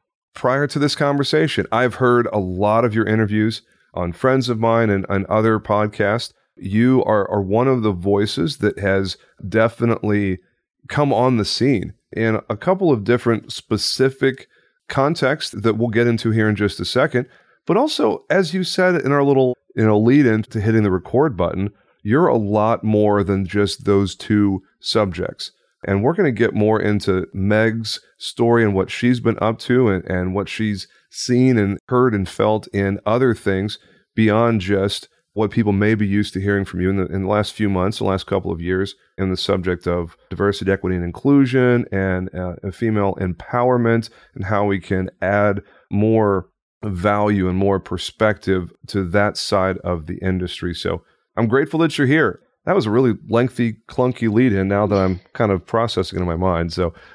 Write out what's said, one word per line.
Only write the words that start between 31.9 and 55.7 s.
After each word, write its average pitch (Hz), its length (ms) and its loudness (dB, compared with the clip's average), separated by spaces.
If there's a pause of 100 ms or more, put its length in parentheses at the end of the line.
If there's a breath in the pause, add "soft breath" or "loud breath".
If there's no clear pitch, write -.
and 95 140 -2
felt 107 380 -2
in 98 380 -2
other 120 300 2
things 98 420 -4 (380 soft breath)
beyond 110 460 2
just 98 480 -2 (240)
what 104 180 -2
people 107 220 0
may 104 220 2
be 104 120 0
used 101 260 0
to 95 80 -6
hearing 101 220 0
from 90 160 -8
you 92 100 0
in 98 60 0
the, 95 120 -2
in 95 160 -4
the 92 40 -4
last 104 260 0
few 107 160 -2
months, 95 280 0
the 104 80 -6
last 95 200 -2
couple 95 260 -4
of 85 100 -8
years, 92 340 -4 (220)
in 95 120 -2
the 92 80 -2
subject 90 480 -2
of 87 300 -4 (140)
diversity, 98 420 -2
equity, 92 240 -2
and 87 80 -2
inclusion, 127 880 2
and, 92 420 -2
uh, 90 200 -8 (180)
female 104 480 -2
empowerment, 117 920 0 (240 soft breath)
and 98 120 -10
how 104 200 0
we 98 140 0
can 92 300 -4 (120)
add 101 400 0 (300 soft breath)
more 104 560 2 (360)
value 104 640 0
and 90 80 -2
more 98 240 2
perspective 92 920 -2 (160)
to 98 160 -4
that 101 320 0
side 92 440 -2
of 85 280 -6
the 92 120 -8
industry. 90 540 -6
So 87 300 -6 (320)
I'm 117 120 0
grateful 143 320 0
that 165 180 0
you're 139 100 2
here. 139 320 2 (260)
That 185 100 0
was 156 100 0
a 104 60 -2
really 120 220 4 (140)
lengthy, 117 480 0 (140)
clunky 123 420 -2
lead 117 220 4
in 95 160 0
now 101 180 0
that 101 80 0
I'm 92 240 0 (140)
kind 107 180 0
of 92 140 -2
processing 113 540 -2